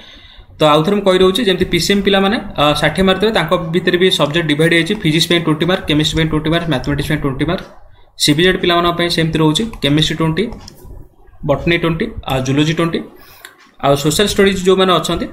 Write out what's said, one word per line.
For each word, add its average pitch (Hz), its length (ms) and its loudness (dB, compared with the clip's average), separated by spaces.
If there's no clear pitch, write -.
ତ 156 40 2
ଆଉ 151 200 6
ଥରେ 202 120 0
ମୁଁ 202 80 -2
କହି 185 140 4
ରହୁଛି, 190 260 2
ଯେମିତି 185 220 0
ପି 175 140 0
ସି 175 140 0
ଏମ୍ 202 80 2
ପିଲାମାନେ, 196 360 0
ଅ, 147 60 2
ଷାଠିଏ 151 300 0
mark 185 180 2
ଦେବେ, 214 100 2
ତାଙ୍କ 175 200 -2
ଭିତରେ 175 260 0
ବି 185 120 4
subject 160 380 0
divide 156 260 2
ହେଇଛି। 170 220 0
Physics 160 340 0
ପାଇଁ 175 100 2
twenty 160 260 0
mark, 185 200 -2
chemistry 151 320 0
ପାଇଁ 160 120 2
twenty 156 200 -2
mark, 170 200 0
mathematics 139 400 -4
ପାଇଁ 151 100 -2
ଟ୍ୱେଣ୍ଟି 139 260 -4
mark, 180 180 -4
ସି - 140 2
ବି 156 100 0
ଜେଡ୍ 185 180 2
ପିଲାମାନଙ୍କ 175 360 0
ପାଇଁ 170 120 -2
ସେମିତି 160 300 0
ରହୁଛି, 156 240 2
chemistry 147 360 0
twenty, 160 260 -2
botany 156 320 0
twenty, 165 280 -2
ଆଉ 131 140 -2
ଜୁଲୋଜି 147 320 0
ଟ୍ୱେଣ୍ଟି। 165 260 -2
ଆଉ 139 120 4
social 156 320 0
studies 196 360 2
ଯେଉଁମାନେ 185 300 2
ଅଛନ୍ତି, 170 400 -2